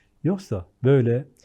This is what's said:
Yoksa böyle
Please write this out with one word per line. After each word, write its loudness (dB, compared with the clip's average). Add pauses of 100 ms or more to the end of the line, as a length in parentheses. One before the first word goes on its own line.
(240)
Yoksa -6 (140)
böyle 2 (160)